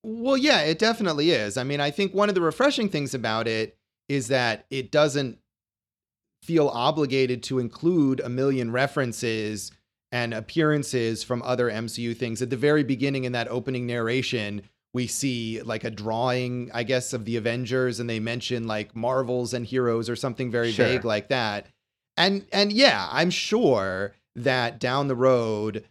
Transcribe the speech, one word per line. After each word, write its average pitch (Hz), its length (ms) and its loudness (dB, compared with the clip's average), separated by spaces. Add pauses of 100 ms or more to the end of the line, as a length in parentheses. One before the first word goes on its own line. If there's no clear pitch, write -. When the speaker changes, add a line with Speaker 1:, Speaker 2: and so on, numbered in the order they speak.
Speaker 1:
Well, 233 300 0
yeah, 262 280 4
it 160 160 0
definitely 175 520 2
is. 104 240 0
I 127 80 -2
mean, 143 160 -2
I 143 100 0
think 196 240 -2
one 202 140 2
of 202 80 0
the 180 60 2
refreshing 214 480 2
things 143 240 -2
about 113 340 -2
it 110 300 -2 (320)
is 135 180 0
that 120 420 0
it 131 220 -6
doesn't 143 460 2 (1040)
feel 156 240 4
obligated 131 760 0
to 131 160 -2
include 139 600 2
a - 80 -6
million 127 420 0
references 113 1000 -2 (400)
and 120 220 -2
appearances 127 880 0
from 120 200 -4
other 123 260 0
M 113 180 -4
C 120 140 -8
U 117 120 -2
things. 117 280 -4
At 123 80 -4
the 131 80 -2
very 147 260 4
beginning, 131 400 -2
in 123 80 -4
that 117 160 -2
opening 123 400 -4
narration, 117 760 -2 (300)
we 123 140 -2
see, 117 540 -4
like, 113 240 -6
a 113 40 -4
drawing, 123 840 -2
I 120 100 -2
guess, 127 300 0
of 113 100 -4
the 117 140 -4
Avengers, 120 640 -2
and 117 80 -4
they 113 100 -2
mention, 113 480 -4
like, 107 300 -4
Marvels 123 560 -2
and 120 120 -4
Heroes 117 440 0
or 117 80 -4
something 123 340 -4
very 117 220 0
Speaker 2:
Sure. 120 120 4
Speaker 1:
vague 123 200 0
like 104 240 -2
that. 110 380 -2 (500)
And, 196 340 2
and 208 220 2
yeah, 165 360 4
I'm 156 200 2
sure 104 840 0 (200)
that 123 460 0
down 135 260 0
the 131 80 0
road 113 760 2